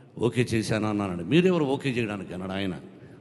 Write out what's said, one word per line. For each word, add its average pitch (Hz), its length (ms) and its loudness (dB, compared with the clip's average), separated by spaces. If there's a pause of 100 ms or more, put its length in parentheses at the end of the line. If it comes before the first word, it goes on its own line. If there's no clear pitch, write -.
(200)
ఓకే 123 220 2
చేశాను" 107 480 0
అన్నానండి. 98 340 -2
"మీరెవరు 170 400 4
ఓకే 135 260 0
చేయడానికి?" 104 440 -2
అన్నాడు 92 180 -6
ఆయన. 95 280 -2 (420)